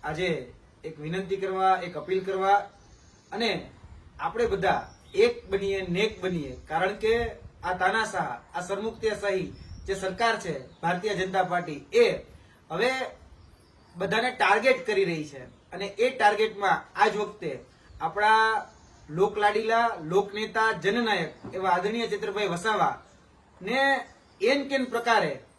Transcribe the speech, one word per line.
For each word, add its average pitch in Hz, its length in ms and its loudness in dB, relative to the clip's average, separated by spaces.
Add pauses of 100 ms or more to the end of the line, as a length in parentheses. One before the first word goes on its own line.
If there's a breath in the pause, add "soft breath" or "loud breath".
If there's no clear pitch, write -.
આજે 156 480 -4 (320)
એક 151 160 -12
વિનંતી 185 360 -4
કરવા, 190 400 2
એક 180 200 -8
અપીલ 190 280 -2
કરવા 190 300 2 (800)
અને 202 380 -4 (500)
આપણે 226 260 -2
બધા 185 460 0 (220)
એક 220 360 2
બનીએ, 196 380 -2
નેક 196 320 0
બનીએ, 160 360 -4 (120)
કારણ 185 260 0
કે 226 360 0 (320)
આ 185 100 -4
તાનાશાહ, 185 880 -2
આ - 20 -4
સરમુખત્યારશાહી 202 920 -4 (340 loud breath)
જે 190 80 -2
સરકાર 202 460 -2
છે, - 400 -10
ભારતીય 180 340 -2
જનતા 185 280 0
પાર્ટી, 160 500 -4
એ 220 200 6 (580 soft breath)
હવે 202 200 0 (1040)
બધાને 202 340 0
ટાર્ગેટ 220 560 2
કરી 196 180 2
રહી 160 240 -4
છે 127 160 -14
અને 180 420 -12
એ 233 240 0
ટાર્ગેટમાં 208 880 2
આ 214 80 6
જ 202 80 0
વખતે 170 480 -6 (360 soft breath)
આપણા 220 680 4 (420)
લોકલાડીલા, 208 800 2 (120)
લોકનેતા, 202 680 0
જનનાયક 190 840 -2
એવા 190 160 0
આદરણીય 214 360 0
ચેતરભાઈ 202 400 -2
વસાવાને 226 1500 -2 (400)
એન 262 280 2
કેન 269 160 0
પ્રકારે 226 560 0 (180)